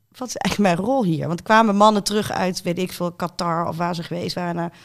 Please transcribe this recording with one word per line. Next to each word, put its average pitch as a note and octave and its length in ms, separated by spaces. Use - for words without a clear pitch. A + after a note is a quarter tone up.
wat B3+ 120
is - 80
eigenlijk F#3 400
mijn F#3 120
rol C4 160
hier? D3+ 220
Want E3 120
er - 60
kwamen A3 320
mannen G#3 280
terug G#3 280
uit, F3+ 300
weet F3 160
ik F3+ 140
veel, F3 200
Qatar E3+ 560
of D#3 80
waar F3 180
ze E3 80
geweest F3 320
waren. E3+ 380